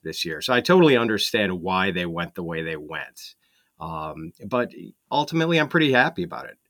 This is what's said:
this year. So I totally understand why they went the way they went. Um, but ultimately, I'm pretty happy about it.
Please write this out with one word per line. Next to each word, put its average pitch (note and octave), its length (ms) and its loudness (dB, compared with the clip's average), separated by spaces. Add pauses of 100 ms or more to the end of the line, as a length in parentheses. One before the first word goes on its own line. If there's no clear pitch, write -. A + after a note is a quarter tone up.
this - 220 -8
year. D#2+ 160 -6
So - 120 -4
I A#2+ 80 4
totally D#3+ 360 6
understand G#2 640 0
why F#2 300 0
they F2 120 -2
went E2+ 300 -6
the F#2 80 -10
way E2 200 -6
they D#2+ 140 -6
went. D2+ 580 -14 (440)
Um, D#2 540 -10 (120)
but - 280 -2 (380)
ultimately, D#3+ 480 0
I'm D3+ 100 2
pretty D#3 240 4
happy B2+ 320 2
about E2+ 220 -10
it. - 120 -18 (120)